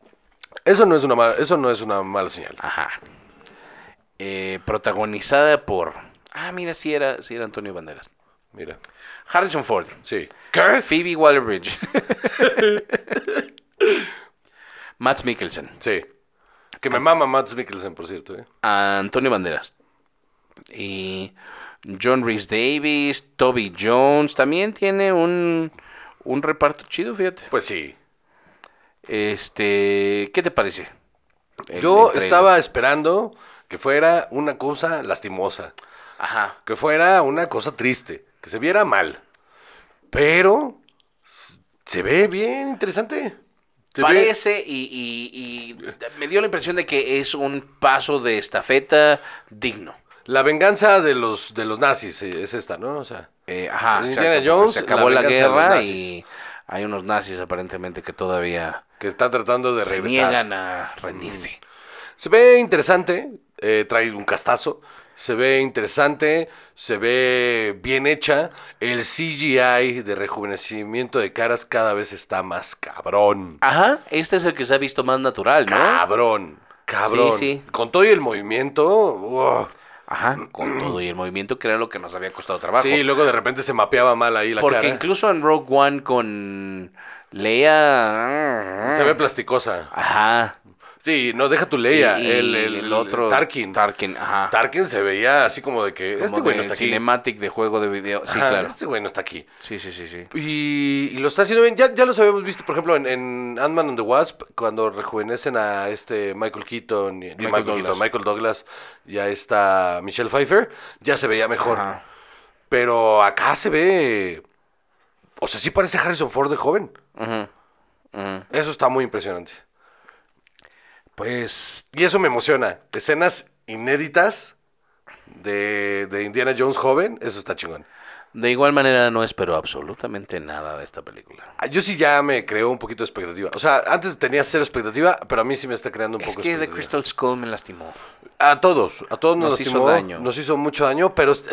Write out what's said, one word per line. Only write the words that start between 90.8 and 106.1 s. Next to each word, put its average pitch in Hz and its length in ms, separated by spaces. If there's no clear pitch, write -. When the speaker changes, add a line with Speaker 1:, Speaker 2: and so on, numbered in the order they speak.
Speaker 1:
Sí, 131 300
no, 135 160
deja - 180
tu 147 80
Leia, 120 420
Speaker 2:
Y, - 80
y 110 40
Speaker 1:
el, 120 240
el, 110 220
Speaker 2:
el 107 180
otro 113 340
Speaker 1:
Tarkin. 120 460
Speaker 2:
Tarkin, 101 420
ajá. 98 320
Speaker 1:
Tarkin 170 380
se 101 160
veía 117 420
así 123 160
como 120 240
de 98 80
que 98 220
Speaker 2:
Como 101 100
Speaker 1:
este 208 160
güey 233 160
no 104 60
Speaker 2:
de 104 40
Speaker 1:
está 101 60
aquí. 226 140
Speaker 2:
cinematic 120 520
de 101 120
juego 110 280
de 104 100
video. 101 360
Sí, - 140
Speaker 1:
Ajá, 139 100
Speaker 2:
claro. 95 200
Speaker 1:
este - 180
güey 113 160
no 101 60
está 95 120
aquí. 82 240
Speaker 2:
Sí, 104 180
sí, 92 140
sí, 87 160
sí. 87 240
Speaker 1:
Y, 147 840
y 131 40
lo 139 100
está 196 140
haciendo 226 200
bien. 233 140
Ya, 254 160
ya 254 140
los 226 120
habíamos 202 240
visto, 190 220
por 160 100
ejemplo, 165 220
en, 139 100
en 123 540
Ant-Man 156 300
and 120 80
the 113 40
Wasp, 127 420
cuando 110 340
rejuvenecen 113 720
a 101 320
este 104 440